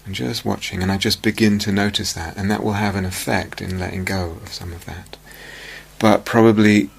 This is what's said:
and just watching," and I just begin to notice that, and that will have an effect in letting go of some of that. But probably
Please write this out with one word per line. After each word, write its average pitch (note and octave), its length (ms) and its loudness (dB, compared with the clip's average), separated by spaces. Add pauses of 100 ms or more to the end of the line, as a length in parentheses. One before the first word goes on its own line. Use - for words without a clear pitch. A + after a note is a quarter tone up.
and F#2+ 80 -10
just B2 300 -6
watching," G2 400 -4
and F#2+ 80 0
I G2 60 0
just G#2 240 -2
begin G#2 380 4
to G#2 120 -2
notice G2+ 400 0
that, E2 240 -8
and G2 160 -2
that G#2 100 -2
will G#2+ 120 -2
have G2+ 240 -2
an F#2+ 80 -2
effect F#2 560 -4
in F#2 180 -6
letting F2+ 240 -6
go F2+ 400 -4
of G2 100 -16
some F2 200 -12
of E2 100 -16
that. - 320 -16 (840)
But G#2+ 260 4
probably G#2+ 720 6